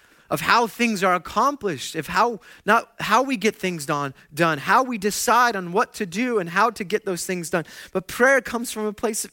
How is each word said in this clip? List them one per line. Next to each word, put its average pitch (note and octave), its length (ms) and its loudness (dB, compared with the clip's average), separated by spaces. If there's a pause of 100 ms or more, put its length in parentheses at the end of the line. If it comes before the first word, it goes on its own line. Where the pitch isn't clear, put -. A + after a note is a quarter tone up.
(280)
of D3+ 120 -2
how G3+ 260 2
things G#3+ 380 -2
are F3+ 100 4
accomplished, G#3 800 -2
of D#3 140 -8
how, G3+ 320 0 (240)
not G#3+ 340 2
how G#3 240 4
we C4+ 140 -2
get G3+ 180 0
things E3+ 320 -6
done, C#3+ 260 -2 (220)
done, D#3+ 240 2
how F#3 240 4
we B3 160 -4
decide A3+ 560 2
on F3+ 160 -6
what G#3+ 240 0
to A3 100 -6
do G#3+ 360 -2
and E3+ 100 -6
how G3+ 180 4
to A3 140 -6
get G3 240 -4
those F3+ 180 -4
things F3+ 240 -4
done. E3+ 160 -2 (280)
But F#3+ 160 -4
prayer C4 320 4
comes A#3 320 -6
from G#3+ 140 -4
a G#3 60 -4
place A3 320 -4
of - 80 -16